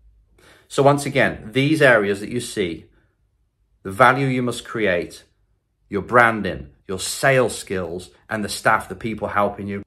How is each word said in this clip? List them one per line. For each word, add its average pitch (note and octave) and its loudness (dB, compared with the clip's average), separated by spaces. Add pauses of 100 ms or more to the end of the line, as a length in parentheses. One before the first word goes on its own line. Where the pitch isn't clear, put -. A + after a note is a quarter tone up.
(680)
So - 0
once C#3 4
again, G#2 0
these C#3 2
areas G#2 6
that - -10
you A#2+ -4
see, F2 -6 (960)
the G2 -10
value C3 4
you B2+ 0
must A#2+ -4
create, F#2 -4 (640)
your G2 -2
branding, G2+ 2 (180)
your F#2+ -8
sales C3 0
skills, F#2 -8 (180)
and G#2+ -6
the F#2+ -6
staff, - 0
the F#2+ -12
people G#2 -8
helping G2+ -2
you, G2+ -8